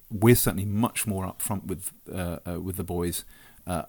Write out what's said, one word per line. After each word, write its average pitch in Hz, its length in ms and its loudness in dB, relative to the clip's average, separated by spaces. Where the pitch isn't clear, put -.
we're 113 260 8
certainly - 300 2
much 104 400 0
more 95 200 -2
upfront 95 400 -6
with, 90 260 -6
uh, 87 260 -4
uh, 85 120 -4
with 90 160 -6
the 92 60 -4
boys, 87 420 -4
uh, 87 220 -2